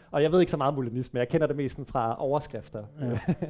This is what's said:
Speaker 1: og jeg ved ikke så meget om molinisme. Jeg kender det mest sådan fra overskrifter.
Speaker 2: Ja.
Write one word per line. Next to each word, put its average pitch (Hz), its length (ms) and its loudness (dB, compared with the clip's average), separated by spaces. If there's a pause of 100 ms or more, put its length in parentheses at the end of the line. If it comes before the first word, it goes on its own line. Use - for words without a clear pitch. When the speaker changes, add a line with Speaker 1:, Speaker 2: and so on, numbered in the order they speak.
(100)
Speaker 1:
og 147 120 2
jeg 156 100 4
ved 185 80 6
ikke 160 100 4
så 156 60 0
meget 139 120 2
om 147 60 2
molinisme. 127 440 -4
Jeg 123 100 2
kender 156 180 4
det 143 100 -2
mest 139 180 -2
sådan 135 120 -10
fra 113 360 -2
overskrifter. 135 640 -4 (160)
Speaker 2:
Ja. 120 180 -2 (320)